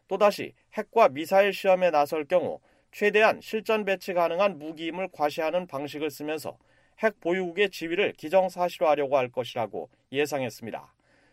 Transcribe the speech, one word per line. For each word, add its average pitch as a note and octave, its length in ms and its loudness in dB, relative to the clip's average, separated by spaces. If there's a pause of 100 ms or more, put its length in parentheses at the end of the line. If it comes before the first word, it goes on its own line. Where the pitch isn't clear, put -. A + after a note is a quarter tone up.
또다시 F#3+ 460 0 (200)
핵과 G#3+ 360 4
미사일 F#3 440 2
시험에 F#3 380 2
나설 D3+ 340 0
경우 C#3+ 340 0 (320)
최대한 G#3 480 2
실전 A3 460 -2
배치 F#3+ 300 -4
가능한 E3+ 420 0
무기임을 D#3+ 560 -8
과시하는 D#3+ 540 -2
방식을 D3 420 -6
쓰면서 D3 480 -8 (400)
핵 A3 240 -2
보유국의 F#3 480 0
지위를 E3+ 440 -2
기정사실화하려고 E3 1000 0
할 B2+ 140 2
것이라고 A2+ 600 -6 (220)
예상했습니다. B2+ 800 -4 (420)